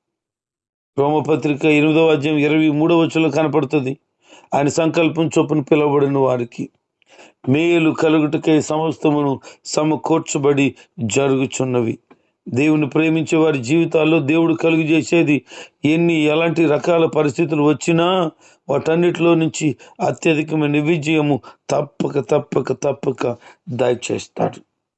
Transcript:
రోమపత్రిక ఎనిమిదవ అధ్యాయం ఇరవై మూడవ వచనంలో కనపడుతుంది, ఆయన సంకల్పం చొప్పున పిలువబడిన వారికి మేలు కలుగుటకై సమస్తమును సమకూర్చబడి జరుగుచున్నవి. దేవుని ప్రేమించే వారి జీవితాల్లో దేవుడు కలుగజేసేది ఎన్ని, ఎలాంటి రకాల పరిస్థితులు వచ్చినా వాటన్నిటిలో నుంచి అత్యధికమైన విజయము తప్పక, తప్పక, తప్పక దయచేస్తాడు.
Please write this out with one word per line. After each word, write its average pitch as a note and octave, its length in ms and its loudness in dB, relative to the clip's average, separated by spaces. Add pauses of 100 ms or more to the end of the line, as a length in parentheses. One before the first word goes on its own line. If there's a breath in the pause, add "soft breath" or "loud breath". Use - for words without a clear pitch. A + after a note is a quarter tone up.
(1000)
రోమపత్రిక D3 680 0
ఎనిమిదవ D#3 460 2
అధ్యాయం D3+ 280 0
ఇరవై D3+ 320 2
మూడవ E3 300 2
వచనంలో D#3+ 300 0
కనపడుతుంది, C#3+ 680 -2 (560 soft breath)
ఆయన C#3+ 140 0
సంకల్పం D#3+ 580 0
చొప్పున D3+ 340 0
పిలువబడిన C#3+ 580 0
వారికి B2+ 500 -4 (800 loud breath)
మేలు D#3+ 420 2
కలుగుటకై D#3 720 0
సమస్తమును D3 800 -2 (240 loud breath)
సమకూర్చబడి D3 1080 0 (240 soft breath)
జరుగుచున్నవి. B2+ 1000 -2 (500)
దేవుని D3+ 400 0
ప్రేమించే D#3+ 500 0
వారి D#3 200 2
జీవితాల్లో D#3+ 600 2
దేవుడు D#3+ 360 2
కలుగజేసేది D#3+ 880 0 (400 loud breath)
ఎన్ని, E3 300 2
ఎలాంటి D#3 520 0
రకాల D#3+ 400 2
పరిస్థితులు D3+ 560 -2
వచ్చినా E3+ 680 0 (380 soft breath)
వాటన్నిటిలో E3 680 0
నుంచి D#3 420 -2 (240 loud breath)
అత్యధికమైన D3+ 840 -2
విజయము D3 580 0 (300 loud breath)
తప్పక, C#3+ 480 -4
తప్పక, C#3+ 540 -2
తప్పక B2+ 640 -4 (320 loud breath)
దయచేస్తాడు. A#2+ 1000 -4 (300)